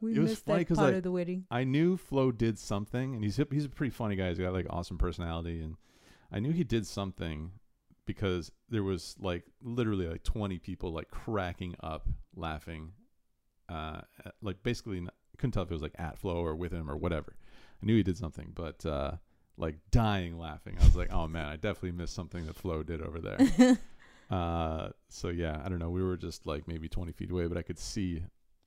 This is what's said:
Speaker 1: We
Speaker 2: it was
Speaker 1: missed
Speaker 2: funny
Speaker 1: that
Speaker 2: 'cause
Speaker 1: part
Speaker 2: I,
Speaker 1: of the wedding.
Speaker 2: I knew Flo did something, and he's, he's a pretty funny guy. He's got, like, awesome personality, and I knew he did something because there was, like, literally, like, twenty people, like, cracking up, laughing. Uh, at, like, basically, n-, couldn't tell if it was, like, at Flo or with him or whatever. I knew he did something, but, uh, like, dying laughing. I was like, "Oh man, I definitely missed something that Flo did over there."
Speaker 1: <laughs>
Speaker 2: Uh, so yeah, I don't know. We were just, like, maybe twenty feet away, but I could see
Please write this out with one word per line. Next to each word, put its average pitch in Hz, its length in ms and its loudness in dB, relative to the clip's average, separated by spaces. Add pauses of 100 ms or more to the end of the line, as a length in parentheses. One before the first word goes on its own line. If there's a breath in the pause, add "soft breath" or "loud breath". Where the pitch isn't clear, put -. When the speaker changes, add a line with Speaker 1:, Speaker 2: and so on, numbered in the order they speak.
Speaker 1:
We 220 160 0
Speaker 2:
it - 40 6
was 220 100 4
Speaker 1:
missed 220 160 -4
Speaker 2:
funny 185 180 4
Speaker 1:
that - 40 0
Speaker 2:
'cause 165 100 4
Speaker 1:
part 190 160 6
Speaker 2:
I, - 20 2
Speaker 1:
of 185 60 0
the 180 100 -2
wedding. 180 380 -2
Speaker 2:
I 123 140 0
knew 156 340 4
Flo 131 340 2
did 113 260 2
something, 127 560 -4
and 110 80 -4
he's, 104 160 2 (120)
he's 147 160 0
a - 20 -12
pretty 131 220 -2
funny 104 260 -2
guy. 92 140 2
He's 85 80 -2
got, 90 160 0
like, 92 160 0
awesome 87 280 -6
personality, 85 640 -2
and 78 140 -8 (560 soft breath)
I 101 80 -2
knew 127 120 0
he 170 120 2
did 113 220 0
something 87 640 -6 (540)
because 90 440 -2 (200)
there 110 120 0
was, 95 380 -2
like, - 240 -2 (180)
literally, 110 460 0
like, 85 160 -6
twenty 101 340 0
people, 90 340 -6
like, 80 180 -6
cracking 92 720 -4
up, 80 280 -4 (260)
laughing. 80 580 -8 (760)
Uh, 78 320 -8 (240)
at, - 160 -16
like, 95 220 -6
basically, 120 340 -4
n-, 87 140 -8 (260)
couldn't 127 160 -2
tell 98 100 0
if 85 80 -6
it 87 40 -2
was, 78 80 -4
like, 78 160 -8
at 80 200 -6
Flo 90 240 -2
or 78 140 -2
with 85 160 -6
him 80 180 -6
or 73 60 -4
whatever. 78 400 -2 (460 soft breath)
I - 40 -6
knew 110 100 6
he 107 60 6
did 90 140 0
something, 82 380 -8
but, 80 320 -8
uh, 71 260 0 (460)
like, 80 180 -4 (140)
dying 98 480 4
laughing. 78 420 -10
I - 40 10
was - 120 12
like, 90 160 -2
"Oh 85 160 2
man, 80 180 -4
I 76 100 -8
definitely 92 360 -4
missed 85 220 -6
something 85 320 -8
that 80 100 -10
Flo 80 260 -4
did 78 200 -6
over 82 180 -8
there." 240 640 8
Speaker 1:
<laughs> - 60 -12 (420 soft breath)
Speaker 2:
Uh, 85 600 0 (180)
so - 220 -6
yeah, 82 340 -2
I 92 60 -4
don't 90 80 -2
know. 85 100 -2
We 90 140 0
were 92 160 0
just, 85 260 -10
like, 76 240 -6
maybe 80 180 -6
twenty 82 260 -4
feet 92 180 -8
away, 87 160 0
but 85 100 -4
I 87 60 -2
could 85 160 -8
see 90 440 -2 (440)